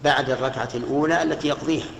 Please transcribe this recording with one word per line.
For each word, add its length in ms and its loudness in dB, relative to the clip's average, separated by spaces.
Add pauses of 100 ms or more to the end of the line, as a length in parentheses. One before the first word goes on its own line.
بعد 260 4
الركعة 460 -2
الأولى 480 2
التي 240 0
يقضيها 400 -2 (120)